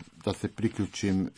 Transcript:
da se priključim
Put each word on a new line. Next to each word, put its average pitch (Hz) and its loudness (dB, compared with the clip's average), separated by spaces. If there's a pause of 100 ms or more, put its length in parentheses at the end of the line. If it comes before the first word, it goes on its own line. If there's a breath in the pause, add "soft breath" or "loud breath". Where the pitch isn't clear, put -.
(240)
da 101 2
se - -4
priključim 98 0